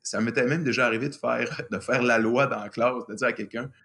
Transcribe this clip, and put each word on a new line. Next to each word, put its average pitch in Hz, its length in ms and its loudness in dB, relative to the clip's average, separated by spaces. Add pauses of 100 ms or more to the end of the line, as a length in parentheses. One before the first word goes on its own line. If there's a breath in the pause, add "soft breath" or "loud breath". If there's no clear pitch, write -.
ça 104 180 -4
m'était 123 260 2
même 156 180 0
déjà 123 220 2
arrivé 117 220 0
de 143 60 -6
faire, 120 460 -2 (100)
de - 80 -4
faire 123 240 0
la 117 160 4
loi 120 280 4
dans 113 140 -4
la 104 100 -10
classe, 123 380 0
de 104 60 -10
dire 120 140 0
à 113 40 2
quelqu'un, 117 380 -8 (140 soft breath)